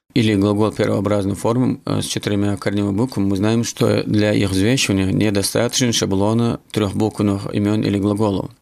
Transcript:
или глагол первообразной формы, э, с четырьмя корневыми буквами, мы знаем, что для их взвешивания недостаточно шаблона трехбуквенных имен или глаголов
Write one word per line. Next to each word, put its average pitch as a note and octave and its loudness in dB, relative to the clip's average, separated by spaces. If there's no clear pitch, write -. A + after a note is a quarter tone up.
или A2 2
глагол G#2 2
первообразной G#2 0
формы, A#2 0
э, G#2 -2
с G2+ -4
четырьмя G2+ -2
корневыми G2+ -2
буквами, G#2+ -2
мы G2 0
знаем, A2 0
что A2 0
для G#2 2
их G#2+ 2
взвешивания F#2+ 2
недостаточно G#2+ 0
шаблона G#2+ 0
трехбуквенных G#2 -2
имен G#2 0
или G2+ 0
глаголов G2+ 0